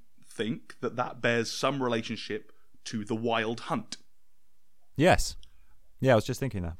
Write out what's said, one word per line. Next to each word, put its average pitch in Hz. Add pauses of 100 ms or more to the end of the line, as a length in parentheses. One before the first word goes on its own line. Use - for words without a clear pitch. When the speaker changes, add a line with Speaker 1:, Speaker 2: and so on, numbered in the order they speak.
(240)
Speaker 1:
think -
that 113
that 123
bears 117
some 135
relationship 113 (320)
to 107
the 120
Wild 113
Hunt. - (1000)
Speaker 2:
Yes. - (640)
Yeah, 131
I -
was 107
just 127
thinking 110
that. 82